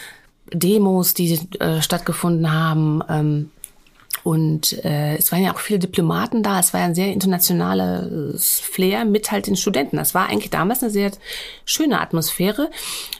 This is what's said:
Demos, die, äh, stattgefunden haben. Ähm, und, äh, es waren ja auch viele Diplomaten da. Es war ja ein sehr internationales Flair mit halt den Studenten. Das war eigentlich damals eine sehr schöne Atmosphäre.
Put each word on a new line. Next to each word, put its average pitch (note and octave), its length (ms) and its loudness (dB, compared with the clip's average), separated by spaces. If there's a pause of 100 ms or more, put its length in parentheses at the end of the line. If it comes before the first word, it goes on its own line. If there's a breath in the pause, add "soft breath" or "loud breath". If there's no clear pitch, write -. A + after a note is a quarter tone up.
(520 loud breath)
Demos, F#3+ 640 4
die, E3+ 240 2 (220)
äh, D#3+ 220 2
stattgefunden E3+ 720 0
haben. D#3 560 2
Ähm, D3+ 420 0 (720)
und, D#3 480 2 (120)
äh, D3+ 320 0
es - 160 0
waren F3+ 100 2
ja F#3 120 2
auch - 60 -8
viele G#3 180 0
Diplomaten F#3 640 0
da. G3 160 0
Es F3+ 160 2
war F#3 60 0
ja F3 60 2
ein E3+ 80 0
sehr F#3+ 180 0
internationales F3+ 1500 0
Flair G3 440 0
mit G#3 260 0
halt G3+ 160 -2
den G3+ 100 0
Studenten. G3+ 400 -2
Das D3+ 180 -2
war F#3 140 0
eigentlich - 220 -4
damals F#3+ 320 0
eine A#3 80 -2
sehr G3+ 220 0 (520 loud breath)
schöne D4 360 0
Atmosphäre. F3+ 680 0 (520 loud breath)